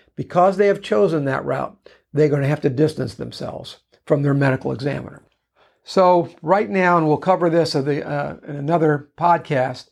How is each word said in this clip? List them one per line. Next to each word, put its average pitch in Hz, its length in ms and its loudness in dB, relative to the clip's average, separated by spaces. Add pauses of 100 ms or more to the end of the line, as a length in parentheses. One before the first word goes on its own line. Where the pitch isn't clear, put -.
(160)
Because 180 420 2
they 202 100 4
have 196 140 2
chosen 165 440 2
that 135 180 -2
route, 135 460 -6 (240)
they're 151 160 4
gonna 139 180 0
have 147 140 0
to 147 80 0
distance 135 460 0
themselves - 600 -12 (280)
from 143 160 0
their 143 120 0
medical 135 380 0
examiner. 135 520 -8 (600)
So 180 460 2 (120)
right 202 280 0
now, 185 280 2
and 156 100 2
we'll 151 100 2
cover 175 320 0
this 160 260 0
at 139 100 -2
the, 143 220 -4
uh, 147 300 -6 (100)
in 156 80 -10
another 147 640 0
podcast, 143 760 -2